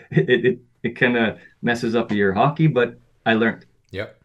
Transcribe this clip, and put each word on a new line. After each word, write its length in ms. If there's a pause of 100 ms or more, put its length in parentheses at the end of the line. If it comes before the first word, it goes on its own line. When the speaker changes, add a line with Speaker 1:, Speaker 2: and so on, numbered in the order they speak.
(100)
Speaker 1:
it, 480 (240)
it 140
kinda 420 (220)
messes 340
up 160
your 220
hockey, 340
but 320 (280)
I 80
learned. 320 (240)
Speaker 2:
Yep. 340